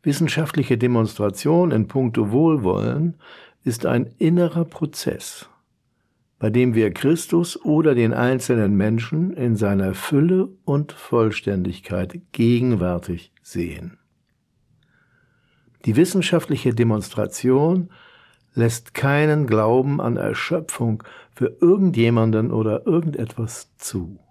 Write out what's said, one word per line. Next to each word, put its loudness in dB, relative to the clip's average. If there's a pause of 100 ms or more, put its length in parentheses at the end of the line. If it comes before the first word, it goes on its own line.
Wissenschaftliche 0
Demonstration 0
in 0
puncto 0
Wohlwollen 0 (480)
ist -4
ein 2 (140)
innerer 2
Prozess, -8 (920)
bei -2
dem 2
wir 2
Christus 0
oder 2
den 2
einzelnen 0
Menschen 0
in 0
seiner 0
Fülle 0 (160)
und -2
Vollständigkeit -2 (120)
gegenwärtig 0
sehen. -10 (1900)
Die 0
wissenschaftliche 0
Demonstration 0 (640)
lässt -2
keinen 0
Glauben 2
an -2
Erschöpfung -4 (300)
für -2
irgendjemanden 4
oder -2
irgendetwas -4
zu -8 (120)